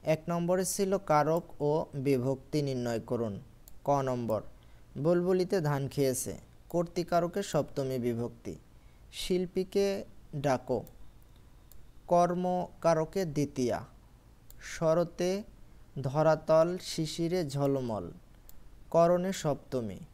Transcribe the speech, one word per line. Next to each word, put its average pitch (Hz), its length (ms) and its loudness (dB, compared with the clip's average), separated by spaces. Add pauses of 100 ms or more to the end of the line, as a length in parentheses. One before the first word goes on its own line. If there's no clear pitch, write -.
(140)
এক 156 140 -4
নম্বরে 175 360 2 (100)
ছিল 196 180 0 (180)
কারক 151 340 4 (240)
ও - 20 4 (340)
বিভক্তি 135 640 0
নির্ণয় 120 420 -2
করুন। 113 240 -2 (540)
ক - 20 2 (180)
নম্বর, 117 320 0 (640)
বুলবুলিতে 180 560 2
ধান 147 220 0 (120)
খেয়েছে, 127 380 0 (400)
কর্তৃকারকে 170 680 0 (120)
সপ্তমী 135 440 -2 (100)
বিভক্তি। 117 480 -4 (680)
শিল্পীকে 185 680 0 (580)
ডাকো, 123 360 0 (1300)
কর্মকারকে 175 1080 2 (140)
দ্বিতীয়া। 131 420 0 (960)
শরতে 170 560 0 (800)
ধরাতল 156 600 4 (240)
শিশিরে 165 480 -2 (140)
ঝলমল, 131 520 0 (880)
করণে 175 380 4 (100)
সপ্তমী। 123 560 -2 (160)